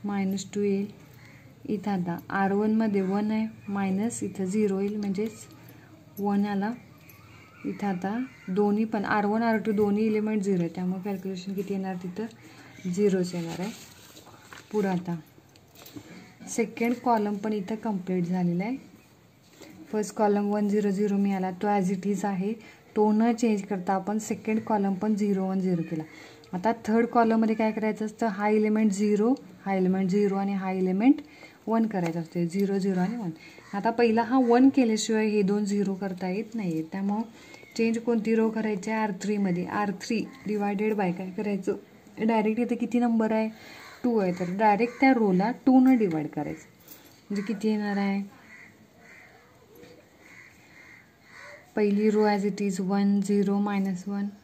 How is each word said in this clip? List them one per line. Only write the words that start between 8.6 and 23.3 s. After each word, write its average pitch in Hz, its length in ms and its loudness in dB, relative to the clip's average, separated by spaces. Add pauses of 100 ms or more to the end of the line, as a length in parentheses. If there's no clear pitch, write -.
पण 214 200 -4
आर 208 220 0
वन, 220 160 0
आर 226 140 2
टू 220 160 0
दोन्ही 208 340 2
element 214 360 0
झिरो 190 180 2
आहे, 170 140 0
त्यामुळे 180 300 -4
calculation 190 500 -8
किती 196 200 -6
येणार 190 280 -4
तिथं? 190 240 -8 (600)
झिरोच 180 480 2
येणार 165 260 -6
आहे. 208 100 -4 (1000)
पुढं 202 160 2
आता 180 280 -2 (1300)
Second 233 460 -2 (100)
column 208 320 2
पण 214 160 -4
इथं 208 240 -4
complete 185 480 -4
झालेला 180 400 0
आहे. 254 120 -4 (1160)
First 214 220 -4
column 208 380 2
one 208 160 0
zero 208 220 2
zero 202 260 0
मिळाला, 196 360 0
तो 180 160 -6
as 202 240 2
it 190 160 -4
is 208 160 -2
आहे, 196 280 -2 (440)
तो 214 160 4
न 226 200 4